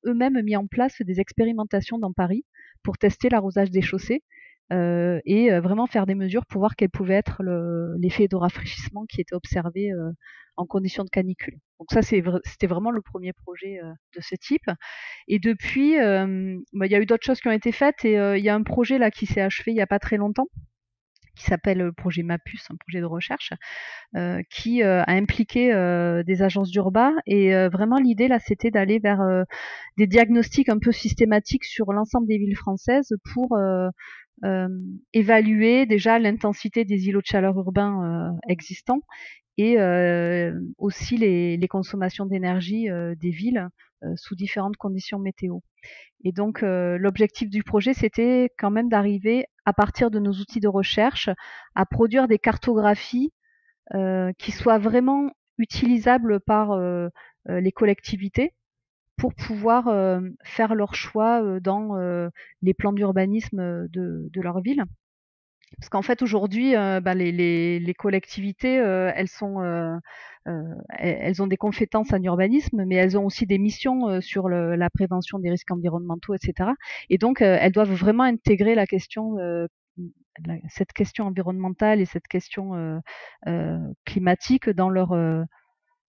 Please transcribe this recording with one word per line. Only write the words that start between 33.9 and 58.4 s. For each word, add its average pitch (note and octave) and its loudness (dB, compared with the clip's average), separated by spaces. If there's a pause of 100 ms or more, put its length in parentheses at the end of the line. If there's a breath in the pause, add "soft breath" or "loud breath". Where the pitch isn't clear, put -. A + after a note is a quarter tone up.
euh, F#3 -2 (460)
évaluer A3 6
déjà A3+ 4
l'intensité G#3+ 0
des G3 0
îlots G3+ 0
de - -10
chaleur F#3+ 2
urbains, F#3+ -2
euh, E3+ -4 (120)
existants F#3+ -4 (560 loud breath)
et, A3+ 4
euh, F3 2 (180)
aussi - -4
les, F3 2
les F3 0
consommations F#3+ -4
d'énergie, F#3+ -2
euh, E3+ -6
des E3+ -4
villes, F#3 -4 (340 soft breath)
euh, E3 -6
sous - -12
différentes G3 -6
conditions G3 -8
météo. F#3 -6 (640 loud breath)
Et F#3 -2
donc, G#3 -4
euh, F3+ 0
l'objectif G3+ 0
du G#3 -2
projet, A3 0
c'était B3 2
quand G3+ 0
même A3+ 0
d'arriver, G#3 2 (200)
à G3+ 2
partir A3 2
de G#3+ -2
nos G3+ 0
outils G3 -6
de G#3 2
recherche, G3+ 0 (460 loud breath)
à F#3+ 2
produire A#3 2
des G#3+ 4
cartographies, A3 0 (600)
euh, F#3 0
qui - -10
soient A3 4
vraiment B3+ 2 (260)
utilisables A#3 2
par, G#3+ 2
euh, F3+ -2 (400 loud breath)
euh, F3+ -2
les F#3 0
collectivités G3+ 0 (640)